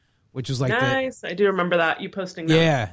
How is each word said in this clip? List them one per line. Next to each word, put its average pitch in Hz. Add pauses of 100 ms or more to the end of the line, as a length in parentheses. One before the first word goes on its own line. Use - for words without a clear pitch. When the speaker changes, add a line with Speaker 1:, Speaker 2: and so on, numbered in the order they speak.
(320)
Speaker 1:
which 131
was, 131
like, 139
the 240
Speaker 2:
Nice. 262
I 170
do 202
remember 180
that, 165
you 185
posting 180
that. 160
Speaker 1:
Yeah. 147